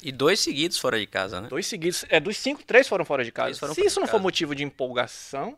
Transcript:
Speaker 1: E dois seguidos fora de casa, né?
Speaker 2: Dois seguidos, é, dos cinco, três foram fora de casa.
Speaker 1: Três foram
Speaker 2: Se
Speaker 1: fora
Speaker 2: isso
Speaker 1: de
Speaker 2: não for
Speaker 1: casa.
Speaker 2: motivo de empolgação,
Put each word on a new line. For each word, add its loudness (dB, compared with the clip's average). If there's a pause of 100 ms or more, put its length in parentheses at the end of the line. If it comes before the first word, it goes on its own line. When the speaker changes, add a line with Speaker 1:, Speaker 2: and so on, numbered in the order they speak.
Speaker 1:
E -8
dois 2
seguidos -2
fora 0
de -2
casa, -4
né? -10
Speaker 2:
Dois -4
seguidos, -4
é, 8
dos -2
cinco, -4
três 6
foram 0
fora 0
de -4
casa. -2
Speaker 1:
Três -8
foram -4
Speaker 2:
Se -2
Speaker 1:
fora 6
Speaker 2:
isso 2
Speaker 1:
de 0
Speaker 2:
não 0
for -4
Speaker 1:
casa. 4
Speaker 2:
motivo 0
de -4
empolgação, -4